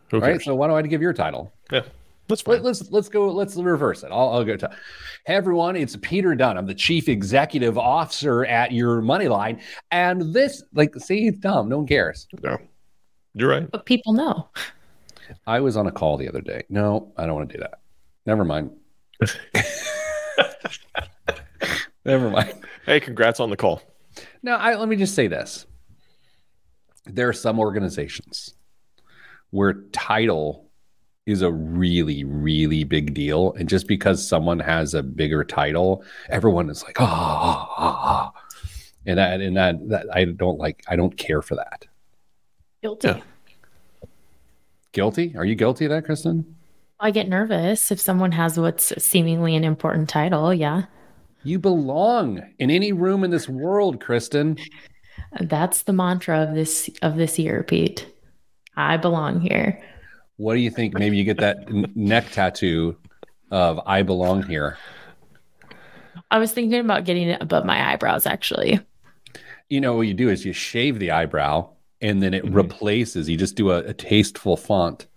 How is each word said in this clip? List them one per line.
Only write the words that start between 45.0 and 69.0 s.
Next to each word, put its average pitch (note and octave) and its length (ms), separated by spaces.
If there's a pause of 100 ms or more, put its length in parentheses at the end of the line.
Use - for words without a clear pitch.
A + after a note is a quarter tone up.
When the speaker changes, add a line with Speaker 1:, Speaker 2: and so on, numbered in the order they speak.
Speaker 2:
Are E2 80
you G#2 100
guilty A#2 300
of D3 60
that, D#3 160
Kristen? D#3+ 500 (440)
Speaker 3:
I G#3+ 120
get G3 160
nervous F#3+ 640
if F#3 80
someone F#3 320
has E3 260
what's E3 420
seemingly E3 540
an D#3+ 100
important D#3 440
title. D#3+ 440
Yeah. E3 340 (580)
Speaker 2:
You D#3+ 140
belong E3+ 840 (160)
in B2+ 120
any G3 220
room F#3+ 300
in F3+ 80
this E3+ 180
world, D#3+ 520
Kristen. D3 560 (840)
Speaker 3:
That's E3 420
the G3+ 100
mantra F3+ 500
of D#3 120
this, D#3 360 (120)
of D#3 140
this D#3+ 220
year, D#3 240
Pete. - 440 (680)
I D3 200
belong E3 460
here. - 380 (580)
Speaker 2:
What A2 160
do B2 60
you A#2+ 100
think? A2+ 240
Maybe G#2 220
you G2 80
get G#2 140
that G2+ 300
n-, G2+ 280
neck A2 340
tattoo E2+ 640 (540)
of E2+ 360
"I G2 160
belong F#2 420
here." D2+ 340 (1500)
Speaker 3:
I A3 80
was A3+ 140
thinking A#3+ 260
about G#3+ 260
getting F3 240
it E3+ 140
above - 220
my - 280
eyebrows, - 320
actually. - 540 (920)